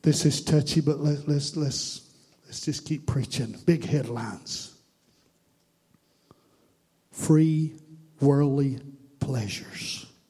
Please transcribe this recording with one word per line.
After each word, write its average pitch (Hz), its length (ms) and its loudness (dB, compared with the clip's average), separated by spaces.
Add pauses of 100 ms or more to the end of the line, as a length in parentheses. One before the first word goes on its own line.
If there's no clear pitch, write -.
This 151 240 2
is 143 160 4
touchy, 151 400 2
but 143 180 0
let, 147 280 0
let's, 143 280 0
let's, - 460 -4 (440)
let's - 160 -14
just - 240 -6
keep 147 200 -4
preaching. 123 600 -2
Big 165 200 2
headlines. 117 880 -6 (2500)
Free 156 640 2 (460)
worldly 139 600 4 (400)
pleasures. - 840 -6 (240)